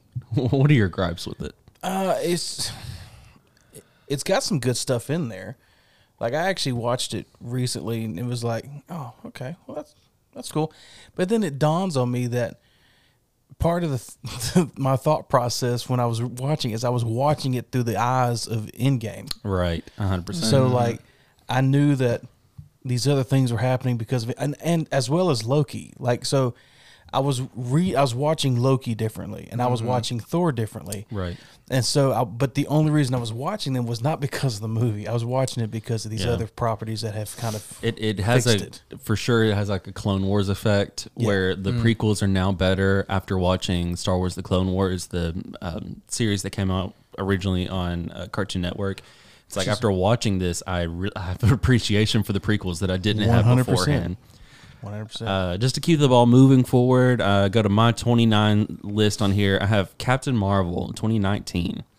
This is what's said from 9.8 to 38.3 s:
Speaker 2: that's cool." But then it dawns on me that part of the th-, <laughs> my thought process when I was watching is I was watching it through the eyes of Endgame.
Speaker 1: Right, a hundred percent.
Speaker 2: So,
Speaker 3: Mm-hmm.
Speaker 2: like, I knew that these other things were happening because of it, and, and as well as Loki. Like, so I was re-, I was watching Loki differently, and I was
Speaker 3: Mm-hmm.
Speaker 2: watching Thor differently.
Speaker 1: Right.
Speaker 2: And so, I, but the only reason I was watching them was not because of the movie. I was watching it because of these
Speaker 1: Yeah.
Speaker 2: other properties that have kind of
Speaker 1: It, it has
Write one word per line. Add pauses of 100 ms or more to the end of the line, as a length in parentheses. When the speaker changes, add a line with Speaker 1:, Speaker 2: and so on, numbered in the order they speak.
Speaker 2:
that's
cool." (420)
But
then
it
dawns
on
me
that (1000)
part
of
the (400)
th-,
<laughs>
my
thought
process
when
I
was
watching
is
I
was
watching
it
through
the
eyes
of (140)
Endgame. (140)
Speaker 1:
Right, (160)
a
hundred
percent.
Speaker 2:
So,
Speaker 3:
Mm-hmm.
Speaker 2:
like, (480)
I
knew
that (600)
these
other
things
were
happening
because
of
it,
and,
and
as
well
as
Loki.
Like,
so (580)
I
was (140)
re-,
I
was
watching
Loki
differently,
and
I
was
Speaker 3:
Mm-hmm.
Speaker 2:
watching
Thor
differently.
Speaker 1:
Right. (320)
Speaker 2:
And
so,
I,
but
the
only
reason
I
was
watching
them
was
not
because
of
the
movie.
I
was
watching
it
because
of
these
Speaker 1:
Yeah.
Speaker 2:
other
properties
that
have
kind
of
Speaker 1:
It,
it
has